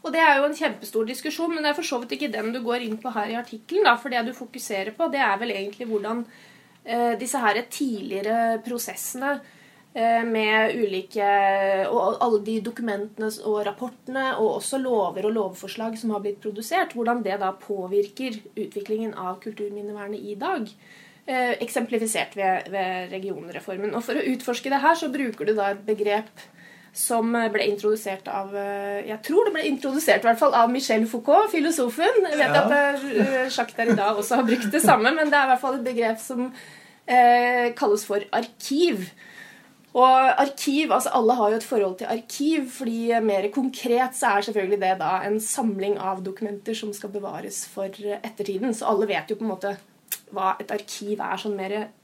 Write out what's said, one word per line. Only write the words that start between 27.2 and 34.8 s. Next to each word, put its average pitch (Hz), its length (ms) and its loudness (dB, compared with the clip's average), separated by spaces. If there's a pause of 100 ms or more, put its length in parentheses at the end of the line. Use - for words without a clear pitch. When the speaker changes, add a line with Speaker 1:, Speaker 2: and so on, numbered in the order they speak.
Speaker 1:
eh, 226 160 0
ble 208 160 0
introdusert 202 600 -2
av, 196 280 -6
eh, 202 480 -6
jeg 214 180 -8
tror 381 220 2
det 415 80 0
ble 311 160 -4
introdusert 277 540 2
i 233 80 4
hvert 226 80 4
fall 294 180 4
av 233 160 6
Michel 226 320 2
Foucault, 294 480 4
filosofen. 330 720 2
Jeg 302 160 0
vet 254 160 4
Speaker 2:
Ja. 285 80 6
Speaker 1:
at, 277 100 2
eh, 269 800 2
Jacques 240 260 -4
Derrida 220 400 2
også 208 200 0
har 254 80 4
brukt 226 260 2
det 302 100 2